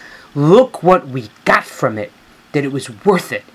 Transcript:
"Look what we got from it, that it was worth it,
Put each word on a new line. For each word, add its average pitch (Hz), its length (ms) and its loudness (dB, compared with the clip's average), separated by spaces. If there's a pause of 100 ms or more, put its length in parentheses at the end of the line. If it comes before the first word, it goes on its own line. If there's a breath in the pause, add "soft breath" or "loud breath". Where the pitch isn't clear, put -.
(340 loud breath)
"Look 185 480 2
what 180 260 2
we 123 220 -10 (140)
got - 220 0
from 113 320 -6
it, 104 140 -10 (420)
that 143 100 -2
it 135 80 -6
was 135 180 -8 (140)
worth 180 280 0
it, 107 120 -8 (120)